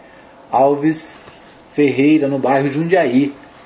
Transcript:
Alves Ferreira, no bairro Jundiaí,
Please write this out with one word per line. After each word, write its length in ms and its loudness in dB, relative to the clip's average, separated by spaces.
Alves 680 -2
Ferreira, 540 2
no 120 -2
bairro 320 0
Jundiaí, 600 0